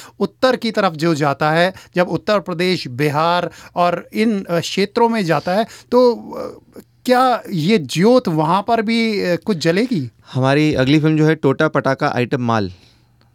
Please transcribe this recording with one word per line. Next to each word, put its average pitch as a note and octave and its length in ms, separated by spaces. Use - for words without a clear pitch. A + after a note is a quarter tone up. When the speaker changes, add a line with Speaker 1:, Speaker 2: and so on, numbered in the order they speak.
Speaker 1:
उत्तर B3 360
की A3+ 140
तरफ G3 220
जो D#3+ 220
जाता D3 360
है, E3+ 220
जब F3 120
उत्तर G3 320
प्रदेश, F3+ 480
बिहार D3+ 640
और F3 380
इन, G#3+ 300
अ, E3+ 160
क्षेत्रों G3+ 480
में A3+ 160
जाता D#3+ 280
है, A3 140
तो, B3 240
अ, - 460
क्या B3 380
ये F#3 260
ज्योत G3 500
वहाँ E3 400
पर A#3 140
भी, A3+ 380
अ, F3+ 240
कुछ G#3 120
जलेगी? E3 540
Speaker 2:
हमारी C#3 420
अगली C3+ 260
film D#3 160
जो D#3 100
है D#3 80
टोटा D3+ 340
पटाका C3+ 400
item B2 340
माल, A2 300